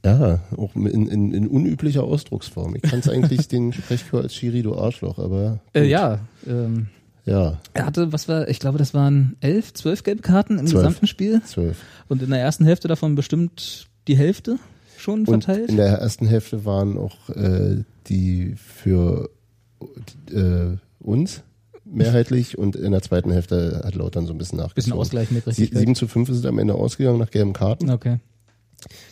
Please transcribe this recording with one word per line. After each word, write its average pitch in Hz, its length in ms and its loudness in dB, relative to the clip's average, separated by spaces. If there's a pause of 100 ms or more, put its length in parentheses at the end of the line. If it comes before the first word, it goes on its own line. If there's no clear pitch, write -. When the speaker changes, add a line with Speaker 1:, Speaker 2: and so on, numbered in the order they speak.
Speaker 1:
Ja, 101 360 6 (160)
auch - 200 -6
in, 104 100 0 (220)
in, 101 260 0
in 104 140 0
unüblicher 147 560 0
Ausdrucksform. - 720 -4
Ich - 60 -6
kann's 127 260 0
eigentlich 127 400 2
Speaker 2:
<laughs> - 0 -
Speaker 1:
den 120 240 0
Sprechchor - 500 -4
als 127 120 -8
Schiri, 120 280 -4
du 107 140 -2
Arschloch, 104 420 -4
aber 98 400 -2 (140)
Speaker 2:
Äh, - 100 2
Speaker 1:
gut. 143 80 4
Speaker 2:
ja, 143 280 2 (280)
ähm, 113 400 -2 (380)
Speaker 1:
Ja. 87 360 0 (140)
Speaker 2:
er - 120 -2
hatte, 160 260 -2
was 151 160 -6
war, 160 200 0
ich 139 120 -4
glaube, 139 180 -2
das 147 160 0
waren 139 460 4
elf, 185 340 0
zwölf 165 300 -4
gelbe 214 180 -2
Karten 196 380 2
im 135 80 -2
Speaker 1:
Zwölf. 165 160 4
Speaker 2:
gesamten 165 240 2
Spiel. 214 340 0
Speaker 1:
Zwölf. 87 360 -4 (300)
Speaker 2:
Und 131 140 -2
in 131 80 -4
der 135 100 2
ersten 151 240 2
Hälfte 170 220 4
davon 156 300 0
bestimmt - 720 -4 (180)
die 139 100 4
Hälfte 190 420 2 (380)
schon 214 280 -4
Speaker 1:
Und 113 200 2
Speaker 2:
verteilt. 214 260 -2
Speaker 1:
in 107 60 4
der 101 220 4
ersten 113 300 -2
Hälfte 110 360 0
waren 101 340 0
auch, 98 320 -10
äh, 98 520 0 (240)
die 92 500 -2
für, - 720 0 (1000)
äh, 90 440 0 (240)
uns 131 420 -2 (420)
mehrheitlich 120 720 -2
und 101 180 -2
in 98 160 -4
der 95 100 0
zweiten 90 280 -2
Hälfte 87 540 -2
hat 92 100 -6
Lautern 85 320 -4
so 82 60 -8
ein 80 60 -8
bisschen 85 200 -8
nachgezogen. - 180 -8
Speaker 2:
Bisschen 117 180 -2
Ausgleich 113 360 -4
mit 117 140 -2
Speaker 1:
Sie-, 117 60 -4
Speaker 2:
Richtigkeit. 110 300 0
Speaker 1:
sieben 113 140 4
zu 120 140 -2
fünf 120 200 0
ist 127 100 -2
es 120 80 -4
am 120 120 0
Ende 104 160 2
ausgegangen 120 440 0
nach 113 120 -2
gelben 101 220 0
Karten. 110 380 0
Speaker 2:
Okay. 120 280 0 (920)